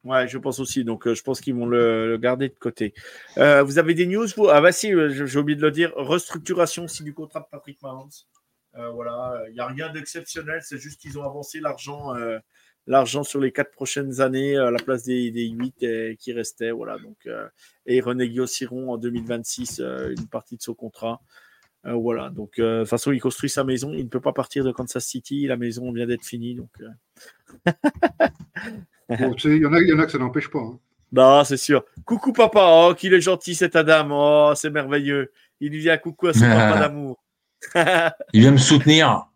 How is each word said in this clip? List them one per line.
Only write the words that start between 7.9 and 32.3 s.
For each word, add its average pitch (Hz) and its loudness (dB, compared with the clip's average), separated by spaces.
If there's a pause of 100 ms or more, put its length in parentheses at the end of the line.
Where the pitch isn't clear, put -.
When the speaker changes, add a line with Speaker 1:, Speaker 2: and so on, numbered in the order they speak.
Speaker 1:
Euh, 120 -12
voilà, 120 -10
il 117 -20
n'y 120 -16
a 120 -8
rien 147 -10
d'exceptionnel. 160 -12
C'est 135 -16
juste 139 -20
qu'ils 143 -16
ont 143 -12
avancé 143 -12
l'argent, 143 -10
euh, 113 -8 (480)
l'argent 131 0
sur 139 -6
les 131 0
quatre - -6
prochaines 135 -6
années, 135 0
euh, 127 2
à 120 0
la 120 -2
place 123 -4
des, 123 -4
des 117 -6
huit, 123 -8
euh, 113 -6
qui 123 -14
restaient. 117 -8
Voilà, 110 -10
donc, 107 -20 (100)
euh, 110 -12 (380)
et 127 2
ils 127 2
renégocieront 127 -6
en 117 -6
deux 120 -8
mille 117 -8
vingt-six, 120 -10
euh, 123 -8
une 113 -12
partie - -14
de - -16
son 117 -12
contrat. 113 -12 (640)
Euh, 120 -8
voilà, 120 -4
donc, 107 -12
euh, 113 0
de 113 -2
toute 107 -6
façon, 120 -2
il 127 -2
construit 131 -6
sa 139 -4
maison. 131 -4
Il 147 -6
ne 117 -10
peut 127 -6
pas 135 -4
partir 135 -4
de 131 0
Kansas 127 -8
City. 139 -8
La 127 -4
maison 120 -8
vient 117 -6
d'être 120 -6
finie. 120 -12
Donc, 120 -16 (100)
euh. - -10
<laughs> - -2 (880)
Speaker 2:
Bon, 127 -2
tu 147 -2
sais, 151 4
il 160 4
y 147 4
en 147 0
a, 170 6
il 175 4
y 160 4
en 151 4
a 156 4
que - -10
ça 143 -4
n'empêche 127 -4
pas, 147 -6
hein. 120 -10 (320)
Speaker 1:
Non, 131 8
c'est 139 0
sûr. 139 2 (220)
Coucou 240 -2